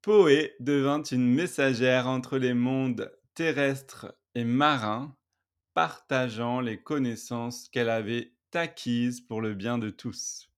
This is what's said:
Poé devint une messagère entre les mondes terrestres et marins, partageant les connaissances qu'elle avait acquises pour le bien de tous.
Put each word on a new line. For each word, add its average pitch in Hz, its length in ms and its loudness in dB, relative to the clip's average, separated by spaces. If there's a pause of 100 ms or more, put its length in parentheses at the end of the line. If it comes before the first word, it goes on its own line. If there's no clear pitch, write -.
Poé 160 600 6
devint 143 420 0
une 123 320 2
messagère 127 720 2
entre 131 320 -4
les 127 160 0
mondes 127 580 -2 (220)
terrestres 139 800 -4 (200)
et 120 80 -2
marins, 127 720 0 (580)
partageant 127 880 -2
les 117 200 -6
connaissances 120 880 -6
qu'elle 117 220 -2
avait 113 420 -4 (220)
acquises 123 680 -2
pour 110 200 -8
le 110 140 -4
bien 110 220 -4
de 107 140 -4
tous. - 680 -12